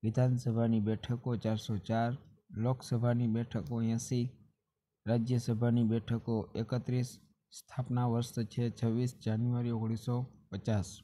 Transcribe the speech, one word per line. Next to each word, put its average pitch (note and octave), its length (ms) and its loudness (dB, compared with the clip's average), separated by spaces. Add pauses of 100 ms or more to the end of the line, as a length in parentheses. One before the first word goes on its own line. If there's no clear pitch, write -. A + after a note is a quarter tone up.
વિધાનસભાની A#2 760 2
બેઠકો A#2 560 -2
ચારસો A2 420 -2
ચાર, A2+ 340 0 (380)
લોકસભાની A#2+ 760 0
બેઠકો A#2 540 -2
એંસી, A#2 500 0 (760)
રાજ્યસભાની A#2+ 800 2
બેઠકો A2+ 520 0 (200)
એકત્રીસ, B2 540 -2 (420)
સ્થાપના - 560 -2
વર્ષ A#2 400 0
છે A#2+ 240 -2
છવ્વીસ A#2 400 0 (140)
જાન્યુઆરી A#2+ 460 0
ઓગણીસો A2+ 440 -2 (340)
પચાસ. G2+ 400 0 (140)